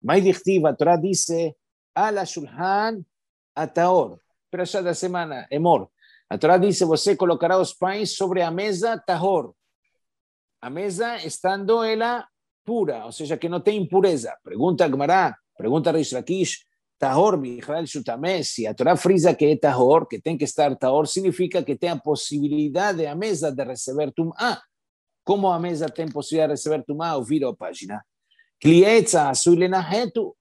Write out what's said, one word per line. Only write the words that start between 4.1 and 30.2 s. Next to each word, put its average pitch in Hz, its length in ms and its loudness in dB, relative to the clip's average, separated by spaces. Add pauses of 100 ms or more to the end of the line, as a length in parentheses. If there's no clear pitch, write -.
Perashá 185 320 -4
da 175 120 -2
semana, 165 560 -6
Emor. 151 400 2 (380)
A 101 100 -6
Torá 175 200 6
disse, 185 260 2
"Você 165 320 2
colocará 170 420 2
os 170 160 -2
pães 196 380 -4
sobre 185 300 -2
a 165 80 0
mesa 202 480 -2
tahor." 170 560 -2 (1080)
A 123 80 -12
mesa 202 540 -6
estando 196 580 -2
ela 226 460 -2 (360)
pura, 160 420 -4
ou 117 60 -16
seja, 151 240 -6
que 170 120 -6
não 175 120 -4
tem 208 220 0
impureza. 170 640 0
Pergunta 160 400 0
a 156 40 2
Gemara, 143 480 0 (220)
pergunta 147 320 0
Rish 131 220 0
Lakish, 165 520 -4 (340)
"Tahor, 165 380 4
Michael 139 500 -6
Shutameh", 147 580 -4
se 113 220 -6
a 107 80 -6
Torá - 220 2
frisa 175 380 4
que 151 120 2
é 156 100 6
tahor, 131 500 4
que - 140 -12
tem 160 180 -4
que 143 60 0
estar 139 320 0
tahor, 143 320 0
significa 180 560 -2
que 139 100 -4
tem 170 160 -4
a 165 60 -4
possibilidade 151 1120 -2
a 147 100 -8
mesa 170 340 -4
de 131 140 -6
receber 131 480 -6
tum'á. 170 500 -4 (640)
Como 196 240 2
a 175 100 0
mesa 165 300 -4
tem 160 200 -8
possibilidade 147 460 -2
de 139 40 -6
receber 151 260 -4
tum'á? 156 320 -4
Ouvir 139 280 -2
a 120 80 -4
página. 92 520 -12 (560)
Klietza 175 680 6
asui 170 260 4
lenahetu. 185 840 -2